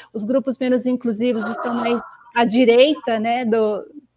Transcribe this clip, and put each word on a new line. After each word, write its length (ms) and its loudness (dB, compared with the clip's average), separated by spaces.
os 120 -8
grupos 340 -2
menos 280 0
inclusivos 600 -2
estão 260 -6
mais 260 -2
à 80 4
direita, 720 4
né, 260 -2
do, 380 0